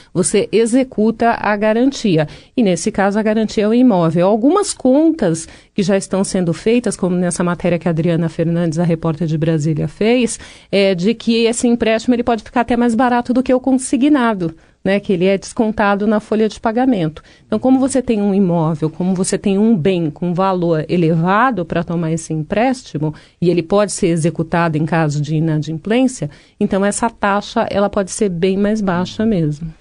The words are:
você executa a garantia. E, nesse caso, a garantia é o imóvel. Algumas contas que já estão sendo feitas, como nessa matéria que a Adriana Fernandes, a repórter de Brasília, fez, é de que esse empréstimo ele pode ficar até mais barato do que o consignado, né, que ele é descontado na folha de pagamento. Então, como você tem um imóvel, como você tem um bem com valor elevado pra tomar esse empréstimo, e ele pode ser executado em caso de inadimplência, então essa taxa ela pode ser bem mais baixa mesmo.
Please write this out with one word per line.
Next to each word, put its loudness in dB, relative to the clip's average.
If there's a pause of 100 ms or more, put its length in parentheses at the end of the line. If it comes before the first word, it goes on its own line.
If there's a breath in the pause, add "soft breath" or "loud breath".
(140 loud breath)
você 0
executa 2
a -2
garantia. 0 (280 loud breath)
E, 2
nesse 0
caso, 0
a 0
garantia 0
é 0
o 2
imóvel. 4
Algumas 2
contas 2 (260 loud breath)
que 0
já 2
estão -2
sendo -2
feitas, 0
como -2
nessa -2
matéria 0
que -2
a 2
Adriana 0
Fernandes, -2
a 0
repórter -2
de -2
Brasília, 0
fez, 0 (320 loud breath)
é 2
de 0
que 0
esse 0
empréstimo 2
ele 0
pode -2
ficar -2
até 0
mais 2
barato 0
do 2
que 0
o 4
consignado, 0 (280 soft breath)
né, 0
que -2
ele 2
é 4
descontado -2
na 2
folha 0
de -8
pagamento. -2 (240 soft breath)
Então, -2
como 2
você 0
tem 0
um 2
imóvel, 0
como -2
você -2
tem 0
um 4
bem 0
com -4
valor 0
elevado 2
pra -2
tomar -4
esse -6
empréstimo, -2 (280 loud breath)
e 4
ele 0
pode 0
ser -2
executado 0
em 0
caso 0
de -4
inadimplência, -2 (280 loud breath)
então 0
essa -2
taxa -2
ela 0
pode -4
ser -2
bem 0
mais 0
baixa -2
mesmo. -2 (100)